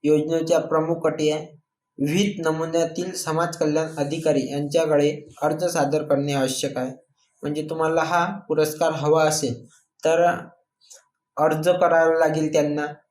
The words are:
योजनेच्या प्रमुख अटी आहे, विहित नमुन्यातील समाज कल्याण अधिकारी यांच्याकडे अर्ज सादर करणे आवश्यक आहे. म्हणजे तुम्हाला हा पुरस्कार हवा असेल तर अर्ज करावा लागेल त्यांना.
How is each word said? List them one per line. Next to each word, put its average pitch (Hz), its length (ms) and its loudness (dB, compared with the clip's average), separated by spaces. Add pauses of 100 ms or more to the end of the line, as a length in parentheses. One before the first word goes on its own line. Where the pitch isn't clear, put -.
योजनेच्या 160 560 2
प्रमुख 160 480 -2
अटी 151 240 0
आहे, 151 160 -4 (600)
विहित 185 320 0
नमुन्यातील 165 720 -2
समाज 165 440 -4
कल्याण 156 300 0 (120)
अधिकारी 143 540 0
यांच्याकडे 147 760 0 (140)
अर्ज 156 220 0
सादर 151 380 0
करणे 143 300 0
आवश्यक 131 460 -2
आहे. 127 140 -6 (500)
म्हणजे 147 200 -6
तुम्हाला 160 400 0
हा 175 360 -2
पुरस्कार 156 540 0
हवा 151 320 2
असेल 143 420 -2 (380)
तर 160 220 4 (1080)
अर्ज 156 320 2
करावा 165 500 4
लागेल 156 340 2
त्यांना. 147 340 0 (240)